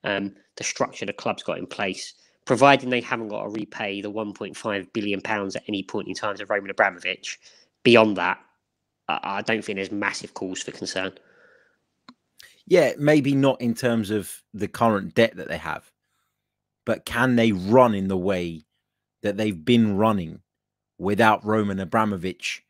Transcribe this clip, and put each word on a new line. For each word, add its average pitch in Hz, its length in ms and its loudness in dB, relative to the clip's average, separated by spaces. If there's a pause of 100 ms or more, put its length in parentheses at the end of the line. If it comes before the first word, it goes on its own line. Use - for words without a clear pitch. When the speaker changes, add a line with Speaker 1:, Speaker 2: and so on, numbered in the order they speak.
Speaker 1:
um, 98 300 -4 (220)
the - 80 -12
structure - 420 -6
the 104 80 -8
club's - 300 -6
got - 160 -6
in - 80 -10
place, - 480 -6 (300)
providing 135 440 4
they 123 120 0
haven't 117 260 -6
got 104 160 -8
to 104 60 -8
repay 104 520 -8
the 104 80 -8
one 104 240 -8
point 101 240 -12
five 101 360 -6
billion 101 280 -4
pounds 101 340 -6
at - 120 -8
any 98 160 -4
point 98 240 -8
in 98 80 -10
time 104 220 -6
to 101 100 -12
Roman 101 240 -2
Abramovich, 92 680 -2 (440)
beyond 110 340 8
that, 90 220 -2 (680)
I, - 160 -4
I 98 200 -6
don't 110 200 -2
think 101 140 -8
there's 95 140 -6
massive 101 420 -6
cause 92 300 -8
for - 80 -10
concern. - 420 -8 (1500)
Speaker 2:
Yeah, 165 320 4
maybe 143 360 4
not 135 280 2
in 117 140 0
terms 117 340 0
of 104 320 -4 (120)
the 101 140 -4
current 101 480 0
debt 113 220 2
that 90 100 -10
they 82 100 -6
have, 78 320 -10 (960)
but 113 200 -4
can 123 300 2
they 117 180 4
run 110 400 6
in 95 160 -2
the 95 80 0
way 90 480 -4 (560)
that 101 160 -2
they've 104 260 -2
been 113 320 4
running 95 460 0 (560)
without 104 480 4
Roman 104 340 0
Abramovich 95 920 -4